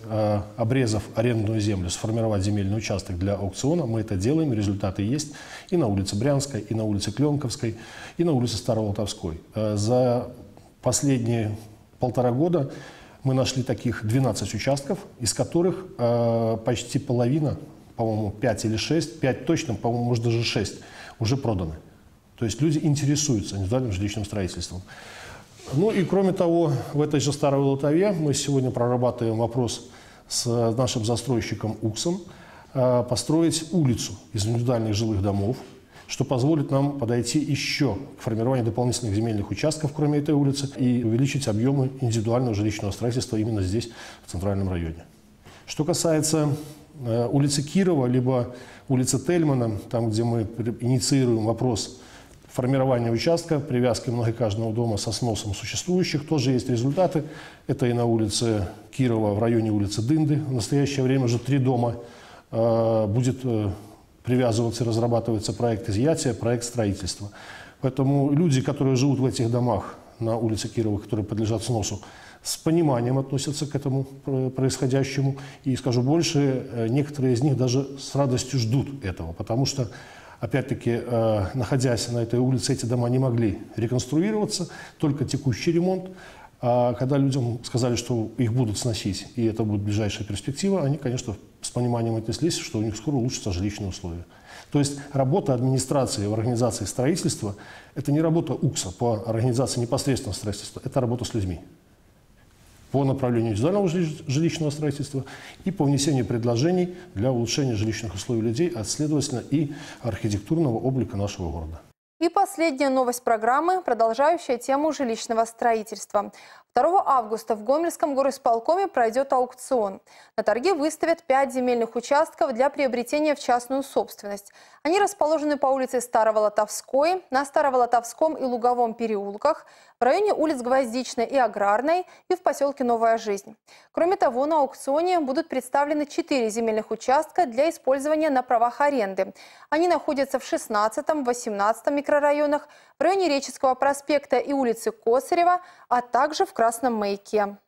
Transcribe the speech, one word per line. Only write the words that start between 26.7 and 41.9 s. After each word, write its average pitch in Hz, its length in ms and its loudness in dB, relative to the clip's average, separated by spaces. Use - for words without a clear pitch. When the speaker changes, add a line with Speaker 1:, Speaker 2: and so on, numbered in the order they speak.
Speaker 1:
в 143 80 2
этой 147 200 2
же 143 100 0
Старой 139 300 2
Волотове 147 500 2
мы 156 220 0
сегодня 135 360 0
прорабатываем 120 680 0
вопрос 117 520 -2
с - 180 -4
нашим 117 600 0
застройщиком 110 760 -2
уксом, 170 380 -2
э, 123 360 2
построить 156 640 0
улицу 139 400 2
из 101 120 -2
индивидуальных 117 480 0
жилых 107 280 0
домов, 101 340 0
что - 200 -4
позволит 139 440 2
нам 139 300 0
подойти 120 400 0
еще 139 580 0
к - 20 -18
формированию 117 440 0
дополнительных 117 500 0
земельных 107 360 -2
участков, 151 440 -2
кроме 147 240 2
этой 151 160 2
улицы, 139 400 0
и 123 260 2
увеличить 123 460 0
объемы 131 440 2